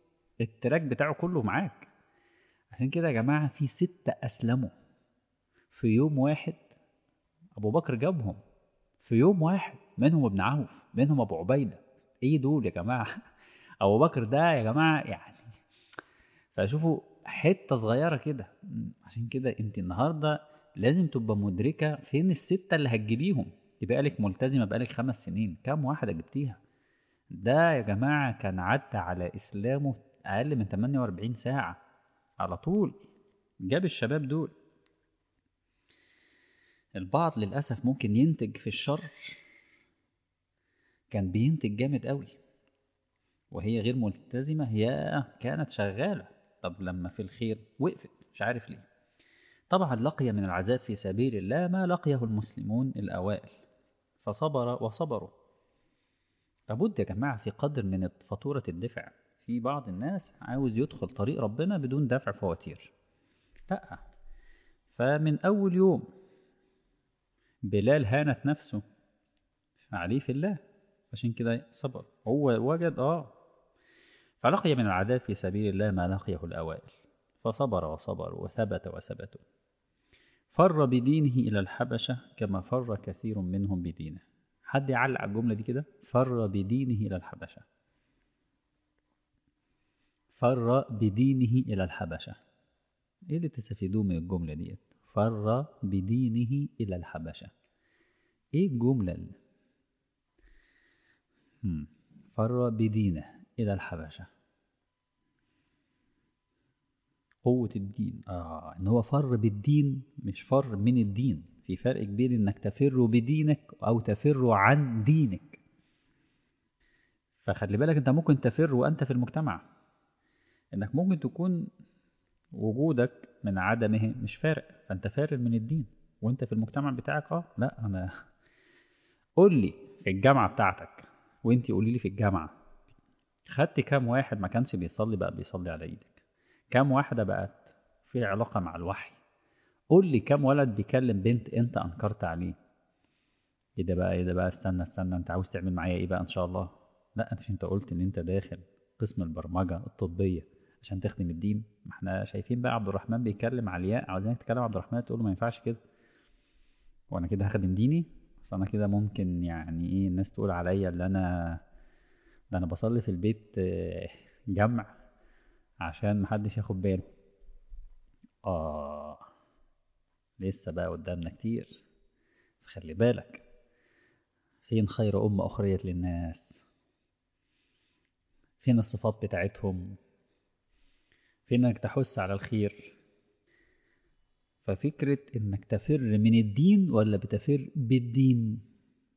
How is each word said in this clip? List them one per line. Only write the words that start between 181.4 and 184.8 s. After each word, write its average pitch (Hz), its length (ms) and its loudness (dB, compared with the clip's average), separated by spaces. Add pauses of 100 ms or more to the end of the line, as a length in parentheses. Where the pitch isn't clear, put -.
فين 123 200 4
إنك 113 120 2
تحث - 420 -4
على 95 140 -2
الخير؟ 101 600 -4 (1700)
ففكرة 139 560 -2 (160)